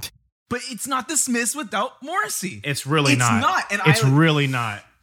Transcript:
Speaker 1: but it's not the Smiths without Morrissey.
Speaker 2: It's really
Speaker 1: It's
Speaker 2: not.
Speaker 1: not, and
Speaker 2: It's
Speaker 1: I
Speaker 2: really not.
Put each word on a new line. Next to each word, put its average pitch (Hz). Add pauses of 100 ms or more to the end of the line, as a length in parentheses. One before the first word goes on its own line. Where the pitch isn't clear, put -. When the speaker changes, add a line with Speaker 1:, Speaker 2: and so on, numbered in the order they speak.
(500)
Speaker 1:
but 247
it's 240
not 262
the 320
Smiths 240
without 214 (100)
Morrissey. 311
Speaker 2:
It's 143
really 143
Speaker 1:
It's 123
Speaker 2:
not. 120
Speaker 1:
not, 349
and 202
Speaker 2:
It's 147
Speaker 1:
I 135
Speaker 2:
really 147
not. 117 (200)